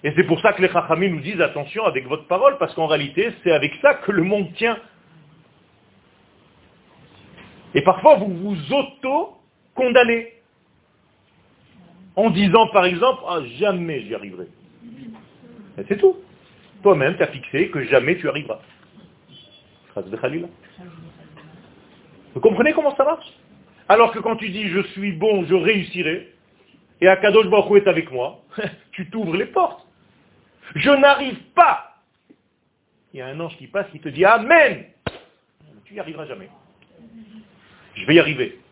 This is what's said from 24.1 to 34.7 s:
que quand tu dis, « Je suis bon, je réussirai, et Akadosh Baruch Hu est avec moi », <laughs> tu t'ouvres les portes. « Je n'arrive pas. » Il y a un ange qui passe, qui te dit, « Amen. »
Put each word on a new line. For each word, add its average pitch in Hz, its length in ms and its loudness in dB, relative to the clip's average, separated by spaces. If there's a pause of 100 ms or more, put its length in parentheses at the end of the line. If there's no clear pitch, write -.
que 226 80 -10
quand 220 160 -4
tu 220 140 -10
dis, « 202 200 -8
Je 185 200 -2
suis 196 240 -8
bon, 190 320 0
je 170 100 0
réussirai, 175 800 -2 (680)
et 180 60 6
Akadosh 190 400 4
Baruch 202 240 2
Hu 202 60 6
est 196 100 4
avec 165 240 -2
moi », 131 300 -8 (160)
<laughs> - 340 -12
tu - 180 -14
t'ouvres 196 260 -6
les 208 100 -2
portes. « - 400 -4 (880)
Je 151 140 0
n'arrive 277 500 4 (160)
pas. » 320 400 2 (1160)
Il 139 60 -16
y - 20 -14
a 127 60 -12
un 143 120 -12
ange 165 180 -10
qui - 100 -20
passe, 196 240 -6
qui 151 80 -20
te 156 100 -12
dit, « 147 160 0
Amen. » 233 580 4 (1000)